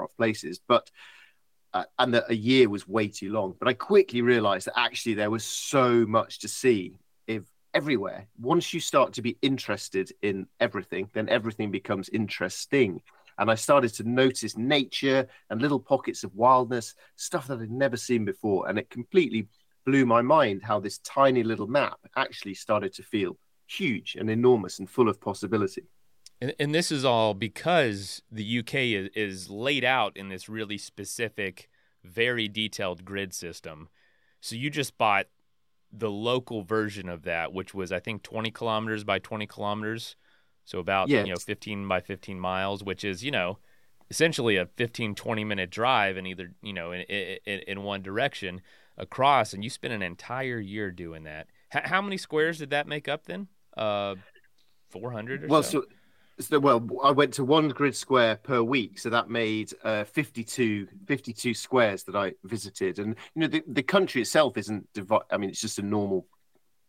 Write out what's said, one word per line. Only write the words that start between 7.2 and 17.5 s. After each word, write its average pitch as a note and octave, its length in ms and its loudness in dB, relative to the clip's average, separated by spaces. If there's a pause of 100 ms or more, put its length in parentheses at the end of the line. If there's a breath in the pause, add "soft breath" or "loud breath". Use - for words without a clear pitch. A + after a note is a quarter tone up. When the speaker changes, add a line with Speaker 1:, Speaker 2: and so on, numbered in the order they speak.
Speaker 1:
if A2 160 -4 (300)
everywhere. G#2+ 540 -2 (120)
Once D#3+ 340 0
you E3+ 60 -6
start - 340 2
to B2 80 -8
be A2+ 200 -4
interested G#2+ 720 -2 (100)
in G2 260 -2 (120)
everything, G2 540 -2
then A2 160 -2
everything G#2+ 420 0
becomes F#2+ 380 -4
interesting. G#2 920 0 (360 soft breath)
And G#2+ 120 2
I A2 60 4
started B2+ 400 4
to A2 140 -6 (140)
notice B2+ 340 0
nature C3+ 680 0 (220 soft breath)
and A2 120 -4
little C#3+ 180 2
pockets - 440 -2
of F#2+ 120 -12
wildness, B2 600 4 (200 soft breath)
stuff C#3+ 320 -6
that C3 120 -6